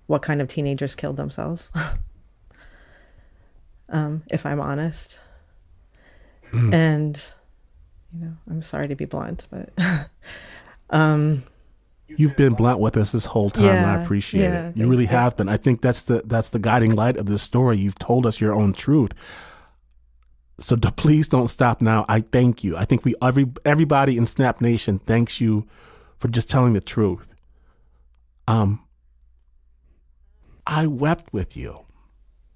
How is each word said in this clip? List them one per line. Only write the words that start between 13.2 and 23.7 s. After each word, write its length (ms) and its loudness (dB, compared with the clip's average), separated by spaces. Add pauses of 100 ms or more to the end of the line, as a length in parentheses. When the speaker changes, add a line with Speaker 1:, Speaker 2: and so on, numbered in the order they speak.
Speaker 2:
whole 240 0
time, 160 4
and 200 6
I 100 2
Speaker 1:
Yeah, 80 -4
Speaker 2:
appreciate 380 -2
Speaker 1:
yeah, 80 2
Speaker 2:
it. 280 -6
You 60 0
Speaker 1:
thank 60 2
Speaker 2:
really 140 4
Speaker 1:
you. 60 0
Speaker 2:
have 280 2
been. 100 -2
I 100 0
think 240 0
that's 220 0
the, 220 0
that's 240 -2
the 100 -4
guiding 360 2
light 220 0
of 100 -6
this 160 -2
story. 340 2
You've 220 -2
told 260 0
us 160 -2
your 120 2
own 200 2
truth. 400 0 (1500)
So 160 0
d-, 200 2
please 320 4
don't 200 2
stop 340 0
now. 280 2
I 120 2
thank 420 2
you. 120 -2
I 100 -2
think 200 0
we, 160 2
every, 240 4 (180)
everybody 540 2